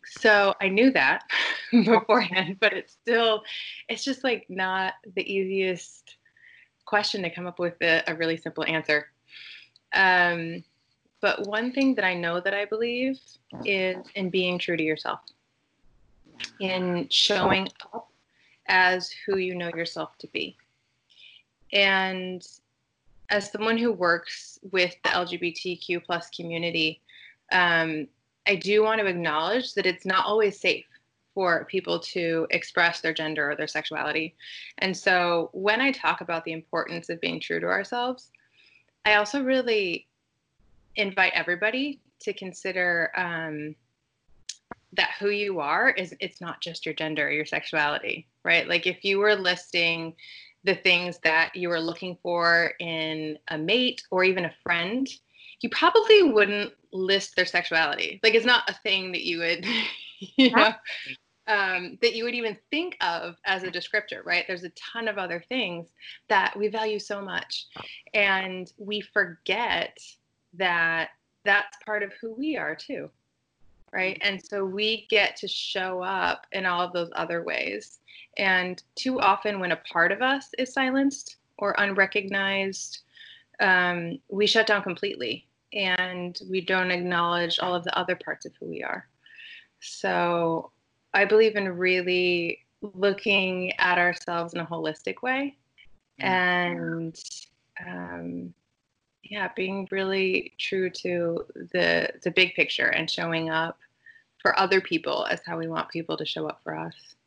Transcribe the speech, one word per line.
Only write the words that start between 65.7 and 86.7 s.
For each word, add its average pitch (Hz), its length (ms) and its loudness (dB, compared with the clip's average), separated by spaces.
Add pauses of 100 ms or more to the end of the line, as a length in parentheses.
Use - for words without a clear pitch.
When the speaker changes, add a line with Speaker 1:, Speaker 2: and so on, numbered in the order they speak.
Speaker 1:
that 202 300 2
we 208 100 0
value 214 320 -2
so 202 220 -8
much, - 460 -8 (460)
and 190 640 0
we 208 240 -8
forget 185 960 -2 (580)
that 165 540 2 (360)
that's 202 400 2
part 208 180 -2
of 196 160 -8
who 226 140 -10
we 277 240 -4
are 156 180 -4
too, 156 340 -10 (840)
right? 190 280 -2
And 196 220 -4
so 202 220 -4
we 214 440 -2
get 202 280 4
to 202 100 -8
show 185 540 -4
up 180 500 -2
in 190 140 -4
all 180 160 2
of 175 120 -2
those 170 220 -4
other 170 260 -2
ways. - 580 -6 (380)
And 185 440 0 (140)
too 254 240 -2
often 202 400 2
when 180 120 0
a 160 60 2 (140)
part 175 200 4
of 214 100 0
us 262 360 0
is 254 160 -4
silenced 269 640 0 (200)
or 196 200 0
unrecognized, 196 1200 0 (600)
um, 180 600 2 (100)
we 202 180 2
shut 220 200 4
down 202 160 4
completely 170 600 -6 (280)
and 185 680 -2 (100)
we 185 120 0
don't 185 300 0